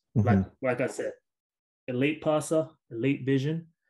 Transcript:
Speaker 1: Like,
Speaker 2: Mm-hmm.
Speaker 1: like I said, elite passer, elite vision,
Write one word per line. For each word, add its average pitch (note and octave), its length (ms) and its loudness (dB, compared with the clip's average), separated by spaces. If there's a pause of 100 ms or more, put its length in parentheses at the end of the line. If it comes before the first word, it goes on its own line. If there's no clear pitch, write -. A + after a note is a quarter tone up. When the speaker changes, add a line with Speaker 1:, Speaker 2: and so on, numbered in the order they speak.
(160)
Speaker 1:
Like, G#2+ 240 4
Speaker 2:
Mm-hmm. - 260 -6
Speaker 1:
like B2 160 0
I A#2+ 60 0
said, - 260 -6 (720)
elite C#3 340 -2
passer, D#3 460 0 (240)
elite C3+ 340 -2
vision, C#3 420 0 (220)